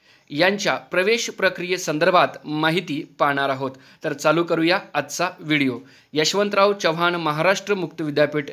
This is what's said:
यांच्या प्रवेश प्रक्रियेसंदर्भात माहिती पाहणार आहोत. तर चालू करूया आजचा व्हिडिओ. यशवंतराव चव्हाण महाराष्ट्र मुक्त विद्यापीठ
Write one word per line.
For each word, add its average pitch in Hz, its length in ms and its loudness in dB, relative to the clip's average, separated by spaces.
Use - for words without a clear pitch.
यांच्या 175 460 0
प्रवेश 208 540 -2
प्रक्रियेसंदर्भात 175 960 0
माहिती 156 760 -2
पाहणार 139 300 2
आहोत. 131 220 -4
तर 151 100 -4
चालू 156 300 2
करूया 170 360 0
आजचा 165 360 -4
व्हिडिओ. 143 400 0
यशवंतराव 196 600 2
चव्हाण 175 420 0
महाराष्ट्र 170 580 0
मुक्त 175 280 -4
विद्यापीठ 147 500 0